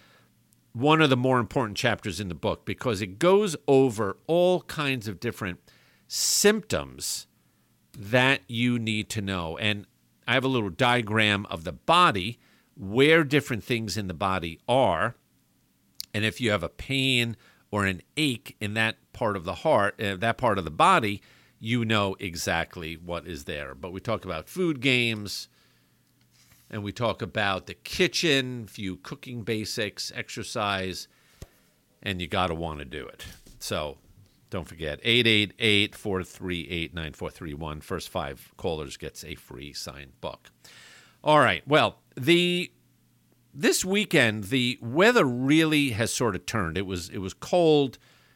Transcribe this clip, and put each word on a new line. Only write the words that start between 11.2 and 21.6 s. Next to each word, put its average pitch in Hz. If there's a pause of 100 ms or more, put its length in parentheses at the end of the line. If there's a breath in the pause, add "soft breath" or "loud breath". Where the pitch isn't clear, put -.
of 82
the 87
body, 127 (380 soft breath)
where 143
different 127
things 110
in 101
the 90
body 87 (100)
are. 117 (960)
And 107
if 110
you 113
have 95
a 82
pain 131 (340 soft breath)
or 101
an 92 (140)
ache 143
in 104
that 110 (160)
part 104
of 85
the 90
heart, 110
uh, 98
that 113
part 110
of 87
the 78
body, 127 (380 soft breath)